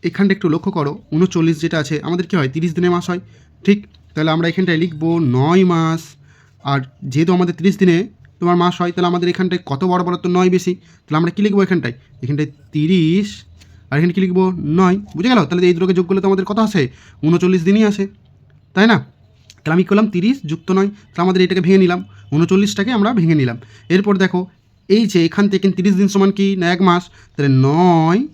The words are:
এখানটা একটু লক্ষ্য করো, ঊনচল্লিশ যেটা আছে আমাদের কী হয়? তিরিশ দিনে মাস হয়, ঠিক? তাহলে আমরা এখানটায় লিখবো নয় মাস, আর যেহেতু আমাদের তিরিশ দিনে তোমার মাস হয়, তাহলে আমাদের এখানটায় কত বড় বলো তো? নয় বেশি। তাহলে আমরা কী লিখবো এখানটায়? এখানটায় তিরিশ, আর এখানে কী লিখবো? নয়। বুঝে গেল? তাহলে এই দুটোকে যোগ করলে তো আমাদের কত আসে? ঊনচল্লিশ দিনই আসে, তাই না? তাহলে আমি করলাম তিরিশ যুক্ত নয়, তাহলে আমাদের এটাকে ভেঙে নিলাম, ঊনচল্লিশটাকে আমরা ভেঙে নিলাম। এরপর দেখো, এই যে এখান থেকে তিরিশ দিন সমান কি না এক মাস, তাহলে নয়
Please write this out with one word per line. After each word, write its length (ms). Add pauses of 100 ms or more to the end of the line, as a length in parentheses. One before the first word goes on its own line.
এখানটা 260
একটু 200
লক্ষ্য 220
করো, 140 (240)
ঊনচল্লিশ 480
যেটা 200
আছে 120 (120)
আমাদের 220
কী 100
হয়? 160
তিরিশ 220
দিনে 180
মাস 140
হয়, 120 (420)
ঠিক? 140 (360)
তাহলে 220
আমরা 160
এখানটায় 320
লিখবো 260 (280)
নয় 340
মাস, 300 (720)
আর 80 (320)
যেহেতু 260
আমাদের 220
তিরিশ 220
দিনে 160 (440)
তোমার 220
মাস 180
হয়, 120
তাহলে 180
আমাদের 220
এখানটায় 280 (100)
কত 100 (100)
বড় 160
বলো 160
তো? 40 (100)
নয় 180
বেশি। 160 (320)
তাহলে 180
আমরা 140
কী 100
লিখবো 220
এখানটায়? 280 (280)
এখানটায় 260 (240)
তিরিশ, 560 (600)
আর 100
এখানে 160
কী 100
লিখবো? 180 (360)
নয়। 180 (180)
বুঝে 160
গেল? 160
তাহলে 220
এই 60
দুটোকে 220
যোগ 120
করলে 140
তো 80
আমাদের 200
কত 160
আসে? 140 (440)
ঊনচল্লিশ 420
দিনই 240
আসে, 120 (720)
তাই 160
না? 60 (640)
তাহলে 160
আমি 120
করলাম 260
তিরিশ 220 (140)
যুক্ত 160 (100)
নয়, 120 (200)
তাহলে 160
আমাদের 200
এটাকে 220
ভেঙে 160
নিলাম, 160 (360)
ঊনচল্লিশটাকে 600
আমরা 120 (100)
ভেঙে 220
নিলাম। 160 (380)
এরপর 180 (100)
দেখো, 160 (560)
এই 160
যে 160
এখান 240
থেকে 140 (120)
তিরিশ 220
দিন 140
সমান 240
কি 80 (160)
না 40 (100)
এক 120
মাস, 160 (300)
তাহলে 180 (160)
নয় 540 (120)